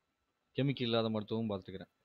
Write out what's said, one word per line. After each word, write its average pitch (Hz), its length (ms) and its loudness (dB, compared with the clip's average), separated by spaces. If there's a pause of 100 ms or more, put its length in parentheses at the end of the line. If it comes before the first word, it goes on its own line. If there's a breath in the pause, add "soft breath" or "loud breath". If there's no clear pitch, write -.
(560)
chemical 131 320 2
இல்லாத 113 220 4
மருத்துவமும் 110 400 -2
பார்த்துட்டு 95 220 -4
இருக்கிறேன். 92 200 -10 (140)